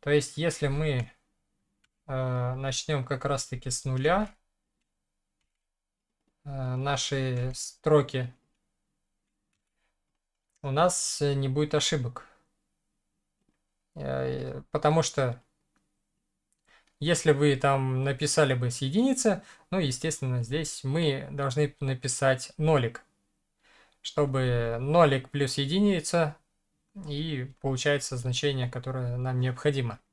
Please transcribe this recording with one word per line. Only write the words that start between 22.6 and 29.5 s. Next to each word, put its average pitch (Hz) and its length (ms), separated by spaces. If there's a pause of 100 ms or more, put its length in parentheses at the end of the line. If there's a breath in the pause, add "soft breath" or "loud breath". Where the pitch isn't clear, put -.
чтобы 127 800
нолик 139 500
плюс 139 300
единица, 170 760 (720)
и 143 540
получается 135 560
значение, 127 500
которое 123 500
нам 127 220
необходимо. 127 600 (140)